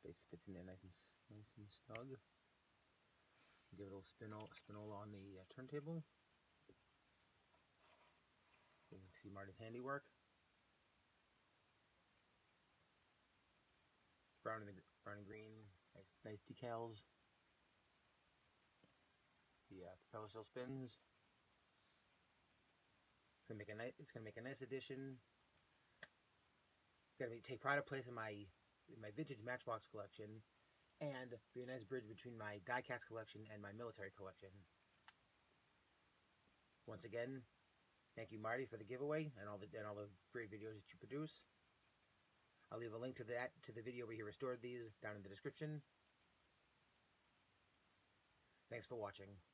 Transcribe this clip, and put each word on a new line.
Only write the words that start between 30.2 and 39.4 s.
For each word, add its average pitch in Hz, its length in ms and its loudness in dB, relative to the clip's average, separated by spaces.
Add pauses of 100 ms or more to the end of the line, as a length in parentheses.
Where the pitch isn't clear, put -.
and 127 320 2 (220)
be 123 80 0
a - 20 0
nice 127 180 0
bridge 113 240 2
between 113 300 -4
my 104 320 0
diecast 123 380 6
collection 110 340 -4 (100)
and 107 80 -4
my 101 160 -4
military 107 400 -2
collection. 95 380 -8 (2250)
Once 110 180 -2
again, 120 380 4 (760)
thank 113 160 -2
you, 113 60 -2
Marty, 113 320 6
for 113 80 -2
the 104 60 -2
giveaway 147 480 4 (100)